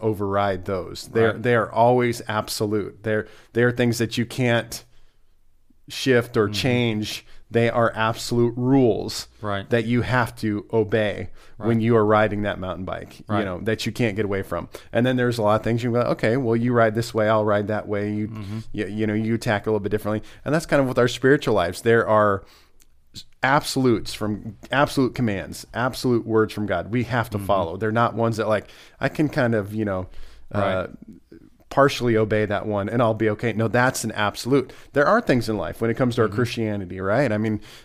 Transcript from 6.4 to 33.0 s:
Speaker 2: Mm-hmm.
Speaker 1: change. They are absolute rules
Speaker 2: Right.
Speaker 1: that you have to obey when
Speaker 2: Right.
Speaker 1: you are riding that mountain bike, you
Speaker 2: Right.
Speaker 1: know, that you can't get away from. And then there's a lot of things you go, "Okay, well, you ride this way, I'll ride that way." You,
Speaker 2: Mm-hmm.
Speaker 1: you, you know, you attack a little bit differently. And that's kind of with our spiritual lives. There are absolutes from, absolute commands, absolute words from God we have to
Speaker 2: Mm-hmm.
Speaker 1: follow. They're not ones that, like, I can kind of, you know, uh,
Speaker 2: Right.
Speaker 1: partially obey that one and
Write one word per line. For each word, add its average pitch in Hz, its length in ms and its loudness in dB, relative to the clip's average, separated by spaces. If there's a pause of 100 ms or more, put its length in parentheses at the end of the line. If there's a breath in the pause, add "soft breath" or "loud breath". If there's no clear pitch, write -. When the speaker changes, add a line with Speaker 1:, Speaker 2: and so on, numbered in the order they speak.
Speaker 2:
Mm-hmm. 104 80 -4
Speaker 1:
change. 117 720 0 (240 soft breath)
They 117 200 4
are 113 240 2
absolute 113 640 0
rules 123 680 2 (120)
Speaker 2:
Right. 101 300 -6
Speaker 1:
that 117 160 2
you 120 160 2
have 120 340 0
to 104 360 -4
obey 104 580 0 (260 soft breath)
when 110 120 -4 (100)
Speaker 2:
Right. - 20 0
Speaker 1:
you 117 160 4
are 107 80 6
riding 104 380 2
that 92 180 -4
mountain 92 240 -8
bike, 85 360 -12
you - 80 -20
Speaker 2:
Right. 104 160 0
Speaker 1:
know, 92 200 -6
that 110 220 -2
you 120 60 -4
can't 110 240 -2
get 107 100 0
away 98 160 -2
from. 87 260 -6 (240 loud breath)
And 117 140 2
then 127 100 2
there's 123 220 0
a 113 40 0
lot 104 140 4
of 107 80 -2
things 113 180 0
you 123 100 -2
go, 120 80 2
"Okay, 120 360 0
well, 117 200 0
you 120 180 0
ride 113 200 4
this 117 200 -4
way, 107 140 2
I'll 110 180 4
ride 104 220 2
that 101 200 -4
way." 104 240 -2
You, 107 160 -4
Speaker 2:
Mm-hmm. 107 300 -10 (140)
Speaker 1:
you, 104 140 -4
you 107 200 -2
know, 107 80 0
you 110 200 0
attack 110 320 -2
a 110 40 2
little 107 100 2
bit 95 100 -4
differently. 104 320 -2 (220 loud breath)
And 139 100 0
that's 165 120 0
kind 147 140 2
of 135 80 2
with 123 100 -2
our 120 100 6
spiritual 135 460 2
lives. 92 280 0
There 113 240 4
are 104 380 4 (1000 soft breath)
absolutes 127 720 2
from, 107 420 -6 (140)
absolute 131 440 0
commands, 101 580 -4
absolute 117 540 -2
words 110 260 2
from 107 140 -6
God 92 240 -4
we 120 140 -2
have 117 260 -2
to 104 80 -4
Speaker 2:
Mm-hmm. 98 80 -10
Speaker 1:
follow. 92 300 0
They're 107 160 -2
not 117 220 0
ones 113 220 0
that, 107 120 -2
like, 107 200 0 (320 loud breath)
I 131 80 0
can 147 200 0
kind 120 260 0
of, 101 200 -2
you 110 100 -2
know, 92 220 -4 (460 soft breath)
uh, 104 80 -2
Speaker 2:
Right. 95 600 -4 (500)
Speaker 1:
partially 123 460 4
obey 107 300 2
that 98 200 -4
one 104 220 -2
and 117 140 0